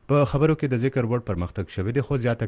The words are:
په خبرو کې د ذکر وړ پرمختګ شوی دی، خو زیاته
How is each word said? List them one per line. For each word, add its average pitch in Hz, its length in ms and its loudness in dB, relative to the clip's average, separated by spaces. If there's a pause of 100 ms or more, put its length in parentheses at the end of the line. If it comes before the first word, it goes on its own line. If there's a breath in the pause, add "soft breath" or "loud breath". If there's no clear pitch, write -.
(100)
په 143 200 4
خبرو 156 240 4
کې 147 160 -2
د 120 120 0
ذکر 131 240 0
وړ 117 200 -2
پرمختګ 87 480 -4
شوی 98 220 -2
دی، 139 100 2
خو 143 160 -2
زیاته 120 260 -2